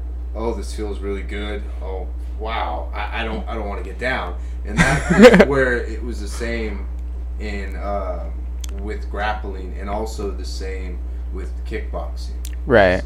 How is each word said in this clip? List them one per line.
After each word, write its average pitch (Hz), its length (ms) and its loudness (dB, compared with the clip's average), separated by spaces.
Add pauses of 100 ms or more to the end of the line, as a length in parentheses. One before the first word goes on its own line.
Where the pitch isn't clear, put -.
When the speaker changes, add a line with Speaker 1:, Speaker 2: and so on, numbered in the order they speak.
(360)
Speaker 1:
Oh, 113 180 -2
this 101 220 -6
feels 101 240 -4
really 98 240 -4
good. 101 400 -6 (180)
Oh, 92 260 -6 (320)
wow. - 540 -4
I, 107 280 -4
I - 20 -4
don't, 110 240 -4
I 113 80 -6
don't 107 140 -4
wanna 98 140 -6
get 92 140 -8
down." 123 400 -2 (280)
And 104 120 -2
that 180 640 10
Speaker 2:
<laughs> - 0 -
Speaker 1:
is 135 60 6
where 131 300 4
it 113 260 -4
was 117 160 -6
the 104 80 -6
same 110 580 -4 (540)
in, 101 380 -6
um, 92 560 -4 (480)
with 104 280 -6
grappling, 101 680 -4
and 98 100 -6
also 104 420 -4
the 90 140 -6
same 92 540 -6 (340)
with 92 160 -6 (160)
kickboxing. - 680 -6 (340)
Speaker 2:
Right. 95 400 8